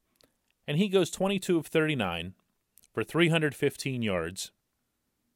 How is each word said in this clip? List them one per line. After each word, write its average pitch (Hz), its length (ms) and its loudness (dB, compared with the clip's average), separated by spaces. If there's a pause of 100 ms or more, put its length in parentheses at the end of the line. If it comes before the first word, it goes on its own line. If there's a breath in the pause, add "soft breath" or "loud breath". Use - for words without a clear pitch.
(640)
And 147 120 -2
he 208 100 2
goes 190 240 2
twenty-two 190 460 0
of 151 100 -4
thirty-nine 98 680 0 (580)
for 113 120 -2
three 165 260 2
hundred 156 240 0
fifteen 135 480 -2
yards, 92 500 -4 (840)